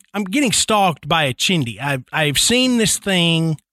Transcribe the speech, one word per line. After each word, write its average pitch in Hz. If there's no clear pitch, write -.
I'm 208
getting 220
stalked 190
by 160
a 131
chindi. 120
I've, 135
I've 147
seen 254
this 220
thing 165